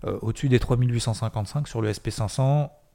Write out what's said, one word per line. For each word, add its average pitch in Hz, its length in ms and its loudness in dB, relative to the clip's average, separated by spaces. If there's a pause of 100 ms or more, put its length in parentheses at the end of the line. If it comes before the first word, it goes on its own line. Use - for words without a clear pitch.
Euh, 98 160 -4
au-dessus 113 300 0
des 123 100 8
trois - 160 2
mille 123 160 2
huit 120 80 0
cent 110 140 -2
cinquante-cinq 113 520 -4
sur 117 140 -6
le 107 80 0
S 104 100 -2
P - 120 -4
cinq 107 180 -2
cents 143 440 2 (220)